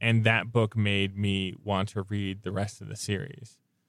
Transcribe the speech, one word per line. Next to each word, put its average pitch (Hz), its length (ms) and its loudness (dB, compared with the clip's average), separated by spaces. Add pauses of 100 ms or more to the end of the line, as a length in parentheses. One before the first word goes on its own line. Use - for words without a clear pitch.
and 113 240 4
that 113 280 4
book 113 240 2
made 101 400 2
me 98 460 0
want 101 280 0
to 104 120 -4
read 98 400 -4
the 95 100 -6
rest 101 300 -4
of 101 60 -12
the 104 80 -10
series. - 640 -8 (300)